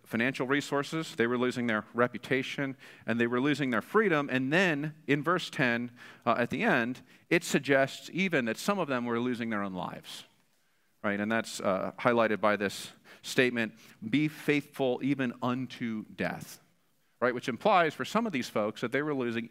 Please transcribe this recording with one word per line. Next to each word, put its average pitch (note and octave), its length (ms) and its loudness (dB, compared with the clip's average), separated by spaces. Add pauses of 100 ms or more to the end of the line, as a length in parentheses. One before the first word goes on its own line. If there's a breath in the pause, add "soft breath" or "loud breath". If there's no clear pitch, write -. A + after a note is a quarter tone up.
financial B2+ 420 -2
resources, C#3+ 680 -2
they A#2 120 2
were B2 100 0
losing A#2+ 300 0
their G#2+ 260 0
reputation, C3 800 0 (300 loud breath)
and A#2 160 2
they A#2+ 60 4
were B2 120 0
losing C#3 300 2
their A2 120 2
freedom. E3 480 2
And C3 220 0
then D#3 420 2 (140)
in C#3+ 160 2
verse E3+ 260 0
ten, A#2+ 420 0 (340 loud breath)
uh, A#2 120 4
at A#2+ 120 2
the - 140 -2
end, C3 380 2 (280 soft breath)
it E3+ 160 2
suggests C#3 640 2
even E3 340 0
that A2+ 120 -2
some G3+ 220 -2
of D3+ 100 -2
them B2 160 -2
were A#2 160 0
losing A#2+ 280 -2
their G#2 140 -2
own G2 100 -6
lives, - 520 -10 (800)
right? G2+ 160 0
And G#2+ 100 -2
that's, A2+ 300 -2
uh, F#2+ 360 -2
highlighted A2 440 4
by G#2 160 4
this - 340 -4 (300 loud breath)
statement, A#2+ 540 0 (340 loud breath)
"Be D3 180 2
faithful C#3 760 0
even C3+ 300 0 (100)
unto B2 640 -4 (100)
death." - 460 -6 (600)
Right? A#2+ 140 2
Which A#2+ 160 -6
implies E3+ 440 4
for - 120 -6
some A#3 200 0
of G#3+ 80 -6
these B2 160 -4
folks G#2+ 320 -2
that A#2+ 100 -4
they C3+ 100 0
were D3+ 120 -4
losing A#2 380 -4